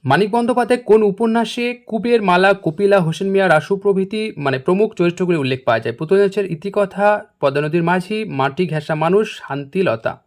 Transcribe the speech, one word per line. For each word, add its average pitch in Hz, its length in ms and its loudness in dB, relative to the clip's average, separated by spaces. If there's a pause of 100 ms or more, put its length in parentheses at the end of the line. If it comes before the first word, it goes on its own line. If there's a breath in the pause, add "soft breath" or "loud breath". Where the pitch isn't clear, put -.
মানিক 160 260 2
বন্দ্যোপাধ্যায় 240 520 0
কোন 214 200 6
উপন্যাসে 226 720 0
কুবের, 233 480 -2
মালা, 190 400 4
কপিলা, 196 380 2
হোসেন 170 300 -2
মিয়া, 196 180 2
রাসু 156 280 2
প্রভৃতি, 202 600 -2
মানে, 139 220 -2
প্রমুখ 196 360 0
চরিত্রগুলি 175 440 0
উল্লেখ 131 260 -2
পাওয়া 113 160 2
যায়? 117 160 -6
পুতনাচের 196 560 0
ইতিকথা, 202 720 -2 (160)
পদ্মা 139 200 0
নদীর 156 220 -2
মাঝি, 185 420 -2
মাটি 139 420 -2
ঘেঁষা 156 280 -4
মানুষ, 180 440 0
শান্তিলতা। 139 880 -6